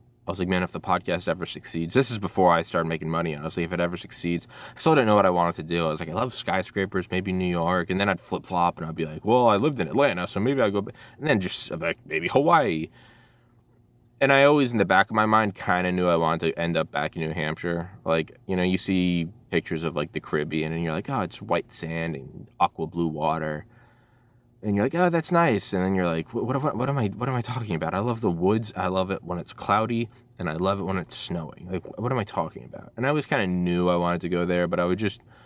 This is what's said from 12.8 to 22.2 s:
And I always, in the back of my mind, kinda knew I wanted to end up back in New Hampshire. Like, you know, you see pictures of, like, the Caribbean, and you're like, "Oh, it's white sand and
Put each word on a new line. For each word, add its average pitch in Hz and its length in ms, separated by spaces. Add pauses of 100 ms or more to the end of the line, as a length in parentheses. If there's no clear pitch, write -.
And 135 120
I 139 120
always, 143 280
in 117 60
the 98 80
back 95 240
of 110 40
my 110 120
mind, 107 280
kinda 90 380
knew 90 160
I 87 80
wanted 82 380
to - 40
end 85 200
up 80 120
back 76 260
in 85 60
New 80 120
Hampshire. 82 560 (140)
Like, 82 320 (100)
you 95 100
know, 90 60
you 92 160
see 90 500 (220)
pictures 82 340
of, 78 100
like, 76 180
the 78 80
Caribbean, 78 520
and 82 100
you're 82 120
like, 92 160
"Oh, 131 100
it's 90 220
white 87 300
sand 82 440
and 69 320 (100)